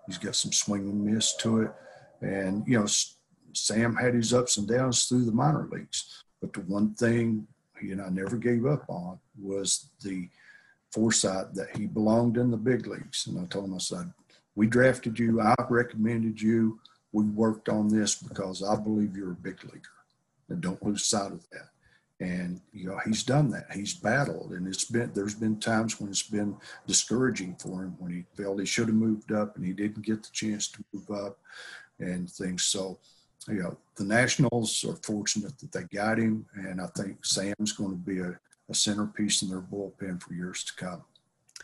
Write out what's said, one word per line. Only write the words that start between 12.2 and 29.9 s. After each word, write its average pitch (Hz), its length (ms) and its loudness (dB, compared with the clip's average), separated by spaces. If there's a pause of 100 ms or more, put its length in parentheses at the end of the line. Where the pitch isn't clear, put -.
in 123 140 4
the 113 60 0
big 110 280 2
leagues. - 420 -8
And - 120 -4
I 90 60 -6
told 98 200 -6
him, 95 100 -6
I 90 40 -8
said, 90 320 -6 (440)
"We 107 120 6
drafted 123 500 4
you. 113 240 4
I 110 140 8 (140)
recommended 113 720 2
you. 110 380 4 (320)
We 107 120 4
worked 107 460 2
on 107 180 4
this 104 280 4
because 92 460 -6
I 101 140 2
believe 104 400 0
you're 95 160 -6
a 87 40 -6
big 92 280 -10
leaguer. - 240 -18 (640)
And 90 100 -4
don't 90 240 -4
lose 104 220 0
sight 98 260 0
of - 200 -14
that." - 180 -16 (500)
And, 90 420 -4 (120)
you 92 140 -10
know, 95 180 -8
he's 110 180 0
done 135 280 4
that. - 220 -8
He's 101 200 -4
battled. 110 580 0
And 90 160 -4
it's 95 180 -4
been, 117 280 0
there's 104 220 -2
been 107 240 0
times 113 400 0
when 104 100 -6
it's 95 140 -2
been 104 320 -2 (320)
discouraging - 720 0
for 92 260 -8
him, 90 160 -8
when 90 120 -8
he 90 140 -8 (160)
felt 98 180 -2
he 98 60 0
should 117 220 0
have 110 80 4
moved 110 380 2
up 104 240 0
and 87 80 -6
he 92 80 -2
didn't 104 320 -4